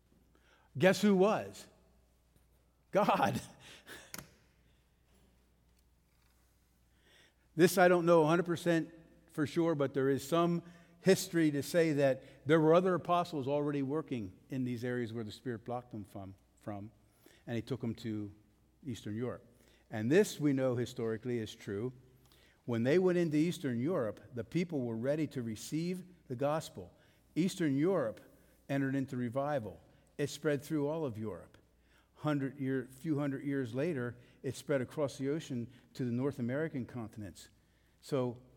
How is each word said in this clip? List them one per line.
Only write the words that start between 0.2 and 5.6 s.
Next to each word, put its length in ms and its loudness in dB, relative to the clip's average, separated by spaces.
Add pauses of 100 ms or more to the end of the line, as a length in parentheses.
Guess 240 4
who 140 6
was? 500 2 (1300)
God. 540 2
<laughs> 60 -20 (4000)